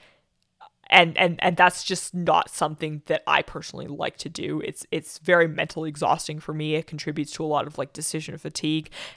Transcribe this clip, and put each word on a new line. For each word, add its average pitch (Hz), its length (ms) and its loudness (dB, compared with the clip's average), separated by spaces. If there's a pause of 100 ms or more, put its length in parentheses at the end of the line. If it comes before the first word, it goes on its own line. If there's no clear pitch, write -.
(920)
and, 170 260 8
and, 175 220 4
and 170 180 2
that's 180 280 4
just - 300 -6
not 170 360 2
something 156 560 -4
that 156 200 0
I 143 140 6
personally - 460 -10
like - 320 -6
to - 100 -12
do. 156 340 -4
It's, - 280 -10
it's - 280 -6
very 175 300 4
mentally 160 400 -4
exhausting 151 520 -2
for - 120 -10
me. 151 220 -2
It 160 120 -2
contributes 151 460 -6
to 160 120 -6
a - 20 -2
lot 147 200 0
of, 147 120 -10
like, 139 160 -8
decision 156 420 -6
fatigue. 156 540 -4 (260)